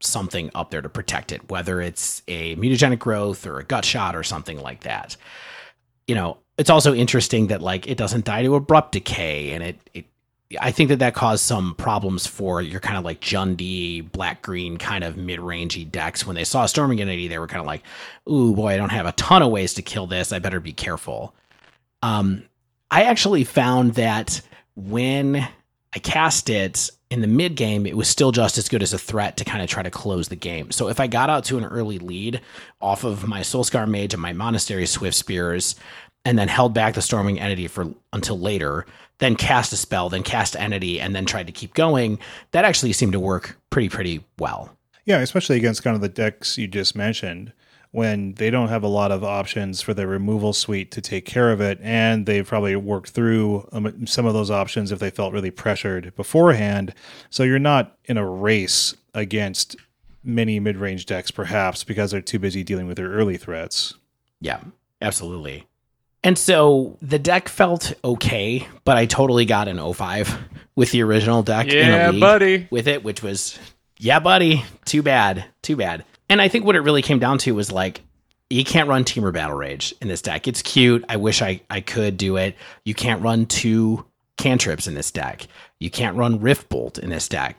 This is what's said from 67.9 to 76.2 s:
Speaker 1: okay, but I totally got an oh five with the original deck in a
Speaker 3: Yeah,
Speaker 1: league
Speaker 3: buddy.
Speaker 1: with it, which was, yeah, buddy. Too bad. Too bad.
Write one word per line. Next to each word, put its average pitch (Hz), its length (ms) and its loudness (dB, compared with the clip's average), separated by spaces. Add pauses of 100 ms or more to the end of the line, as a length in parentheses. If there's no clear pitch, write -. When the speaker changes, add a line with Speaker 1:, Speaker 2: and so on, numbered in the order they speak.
Speaker 1:
okay, 120 640 -2 (180)
but 135 120 6
I 117 100 6
totally 120 380 6
got 104 240 2
an 92 100 -4
oh 80 140 -4
five 98 440 -4 (380)
with 123 160 4
the 120 120 4
original 110 420 4
deck 110 240 0
in 151 200 8
a 165 80 8
Speaker 3:
Yeah, 170 140 6
Speaker 1:
league 190 100 2
Speaker 3:
buddy. 190 500 6
Speaker 1:
with 120 180 0
it, 143 160 0
which 104 180 -6
was, 98 360 -6 (400)
yeah, 123 200 4
buddy. 165 460 4 (220)
Too 151 160 2
bad. 104 420 4 (180)
Too 151 140 -2
bad. 87 280 -4 (240)